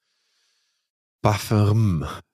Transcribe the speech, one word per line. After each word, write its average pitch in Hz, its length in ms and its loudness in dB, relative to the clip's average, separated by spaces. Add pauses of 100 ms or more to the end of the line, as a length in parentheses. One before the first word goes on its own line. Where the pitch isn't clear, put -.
(1200)
bafrm. 104 840 0 (280)